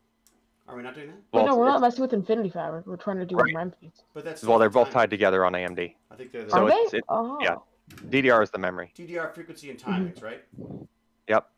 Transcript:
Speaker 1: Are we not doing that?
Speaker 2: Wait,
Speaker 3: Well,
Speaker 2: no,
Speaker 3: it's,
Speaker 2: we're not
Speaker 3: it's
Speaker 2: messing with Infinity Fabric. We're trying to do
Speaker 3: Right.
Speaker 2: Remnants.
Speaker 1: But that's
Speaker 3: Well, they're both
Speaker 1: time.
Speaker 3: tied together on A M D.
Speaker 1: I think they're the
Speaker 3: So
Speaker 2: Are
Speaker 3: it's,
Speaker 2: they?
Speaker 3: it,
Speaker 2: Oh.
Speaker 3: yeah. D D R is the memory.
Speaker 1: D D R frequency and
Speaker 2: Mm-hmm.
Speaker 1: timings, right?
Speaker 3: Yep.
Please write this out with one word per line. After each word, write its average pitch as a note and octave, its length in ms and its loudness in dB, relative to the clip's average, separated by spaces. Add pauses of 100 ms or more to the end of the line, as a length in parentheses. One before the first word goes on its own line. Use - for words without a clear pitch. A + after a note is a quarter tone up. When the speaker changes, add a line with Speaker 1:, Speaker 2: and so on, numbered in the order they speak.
(680)
Speaker 1:
Are B2+ 100 -16
we A#2+ 60 -12
not B2+ 120 -14
doing D3 120 -16
that? E3+ 80 -20
Speaker 2:
Wait, - 80 -20 (100)
Speaker 3:
Well, A3+ 120 6
Speaker 2:
no, C#4+ 60 2
Speaker 3:
it's, B3 80 4
Speaker 2:
we're A#3 60 4
not C#4 100 4
Speaker 3:
it's C4+ 60 2
Speaker 2:
messing A#3+ 200 2
with B3+ 120 0
Infinity G#3+ 360 -2
Fabric. E3 360 -10
We're F#3 100 -10
trying F#3+ 220 -6
to F3+ 80 -6
do F3+ 100 -8
Speaker 3:
Right. F#3+ 180 2
Speaker 2:
Remnants. E3 500 -12 (100)
Speaker 1:
But D3 100 -14
that's D#3 200 -12
Speaker 3:
Well, A2+ 160 6
they're A2 100 6
both A#2 180 4
Speaker 1:
time. - 60 -8 (100)
Speaker 3:
tied G2+ 60 2
together F#2+ 360 2
on F2+ 100 0
A F2+ 40 -2
M F2+ 160 -6
D. F2 220 -6 (120)
Speaker 1:
I - 60 -20
think - 160 -18
they're - 140 -12
the G#3 60 -10
Speaker 3:
So - 140 4
Speaker 2:
Are - 40 4
Speaker 3:
it's, G#4+ 220 4
Speaker 2:
they? - 80 -4
Speaker 3:
it, - 100 -4
Speaker 2:
Oh. A#3+ 320 -4
Speaker 3:
yeah. - 140 0 (540)
D C3 120 2
D C3 80 2
R A#2 120 6
is G2+ 100 -2
the G#2 60 -6
memory. F2+ 380 -6
Speaker 1:
D F3 120 -18
D E3+ 100 -12
R D#3+ 120 -6
frequency E3 400 -18
and A#2+ 100 -18
Speaker 2:
Mm-hmm. - 120 -10 (160)
Speaker 1:
timings, E3+ 160 -16
right? A#2 200 -14 (840)
Speaker 3:
Yep. G#2+ 300 0